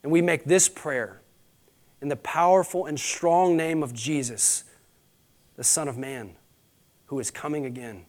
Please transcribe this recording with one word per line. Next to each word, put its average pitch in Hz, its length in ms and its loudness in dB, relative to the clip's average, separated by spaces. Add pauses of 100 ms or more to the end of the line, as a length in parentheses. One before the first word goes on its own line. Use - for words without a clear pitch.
And 143 60 -6
we 170 120 6
make 170 240 0
this 180 240 4
prayer 123 500 -6 (800)
in 139 80 -8
the 139 80 -2
powerful 175 720 2
and 147 120 -6
strong 170 600 2
name 160 260 0
of 123 100 -6
Jesus, 120 720 -2 (920)
the 120 80 -6
Son 151 240 2
of 120 80 -8
Man, 127 400 -10 (720)
who 139 120 -6
is 113 100 -6
coming 151 360 -6
again. 120 440 -12